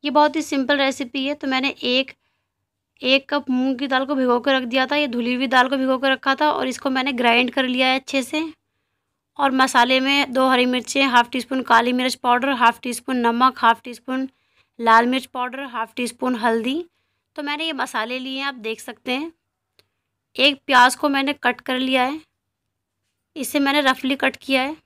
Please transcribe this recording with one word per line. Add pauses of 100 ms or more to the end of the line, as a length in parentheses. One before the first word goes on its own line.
ये
बहुत
ही
simple
recipe
है।
तो
मैंने (140)
एक, (880)
एक
कप
मूंग
की
दाल
को
भिगो
के
रख
दिया
था।
ये
धुली
हुई
दाल
को
भिगो
के
रखा
था
और
इसको
मैंने
grind
कर
लिया
है
अच्छे
से। (960)
और
मसाले
में
दो
हरी
मिर्चें,
हाफ
टी
स्पून
काली
मिर्च
पाउडर, (100)
हाफ
टी
स्पून
नमक,
हाफ
टी
स्पून (500)
लाल
मिर्च
पाउडर,
हाफ
टी
स्पून
हल्दी। (520)
तो
मैंने
ये
मसाले
लिए
हैं,
आप
देख
सकते
हैं। (1040)
एक
प्याज
को
मैंने (100)
cut
कर
लिया
है, (1160)
इसे
मैंने
रफली
कट
किया
है।